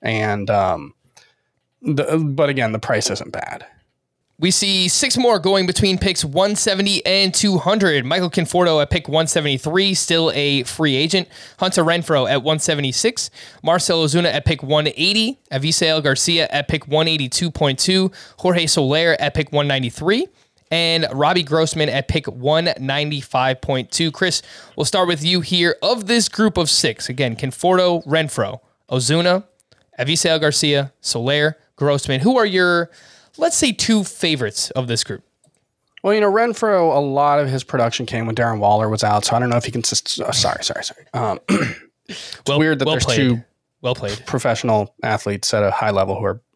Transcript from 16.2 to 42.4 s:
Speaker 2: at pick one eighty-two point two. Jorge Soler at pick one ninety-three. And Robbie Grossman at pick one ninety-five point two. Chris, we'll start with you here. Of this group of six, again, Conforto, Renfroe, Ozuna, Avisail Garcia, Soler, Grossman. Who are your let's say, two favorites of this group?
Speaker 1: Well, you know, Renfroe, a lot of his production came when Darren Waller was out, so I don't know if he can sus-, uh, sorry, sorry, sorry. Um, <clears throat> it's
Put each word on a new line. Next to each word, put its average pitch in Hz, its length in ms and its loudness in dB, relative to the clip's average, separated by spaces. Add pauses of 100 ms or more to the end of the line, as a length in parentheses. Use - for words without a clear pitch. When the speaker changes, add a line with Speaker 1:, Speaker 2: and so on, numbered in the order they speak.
Speaker 2:
at 160 160 -2
pick 151 180 -4
one 156 220 2
eighty-two 156 420 -2
point 139 300 0
two. 185 320 2 (280)
Jorge 175 260 2
Soler 156 560 2
at 143 140 -2
pick 156 180 -2
one 147 160 2
ninety-three. 151 580 0 (420)
And 165 440 0
Robbie 156 300 2
Grossman 151 440 0
at 131 220 -2
pick 156 160 0
one 151 520 0
ninety-five 135 840 -2
point 131 280 -4
two. 165 220 -2
Chris, 180 300 -2 (340)
we'll 151 80 -2
start 185 240 0
with 160 160 -2
you 180 160 2
here. 175 420 0
Of 214 260 -2
this 233 200 2
group 214 300 0
of 165 120 0
six, - 380 -2
again, 123 300 -2
Conforto, 175 680 0
Renfroe, 143 540 -2 (300)
Ozuna, 170 560 2 (520)
Avisail 156 440 0
Garcia, 143 580 0
Soler, 147 560 -2 (220)
Grossman. 143 420 0
Who 240 180 2
are 226 80 4
your 180 460 0 (460)
let's 339 200 0
say, 269 140 2
two 208 320 2
favorites 143 680 -4
of 131 160 -4
this 117 160 -2
group? - 200 -10 (800)
Speaker 1:
Well, 202 100 2
you 214 80 2
know, 208 100 4
Renfroe, 202 640 2
a 143 40 4
lot 143 400 2
of 143 100 0
his 131 140 -2
production 120 420 -2
came 113 220 -4
when 110 80 -4
Darren 113 240 0
Waller 107 300 2
was 107 140 -2
out, 104 220 2
so 113 100 0
I 117 40 2
don't 123 100 0
know 120 80 2
if 123 80 -2
he 120 60 -6
can 117 120 -4
sus-, - 360 -4
uh, - 120 -4
sorry, - 320 -2
sorry, - 200 -6
sorry. - 300 -14
Um, 113 260 -4 (100)
<clears throat> - 0 - (580)
it's - 400 -16